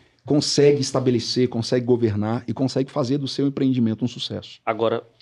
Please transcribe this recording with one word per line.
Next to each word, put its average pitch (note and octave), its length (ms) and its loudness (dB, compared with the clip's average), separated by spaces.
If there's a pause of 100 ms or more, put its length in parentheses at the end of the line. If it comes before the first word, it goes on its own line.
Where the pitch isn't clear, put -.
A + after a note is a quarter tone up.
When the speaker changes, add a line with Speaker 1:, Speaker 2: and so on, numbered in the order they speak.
(260)
Speaker 1:
consegue C#3+ 560 4
estabelecer, B2 680 0
consegue B2 360 -2
governar A2+ 600 0
e B2 60 -6
consegue C3 380 -2
fazer C#3 260 -2
do C#3 100 -6
seu C#3 200 -2
empreendimento B2+ 580 0
um - 20 -2
sucesso. - 580 -10
Speaker 2:
Agora, A2+ 380 0 (180)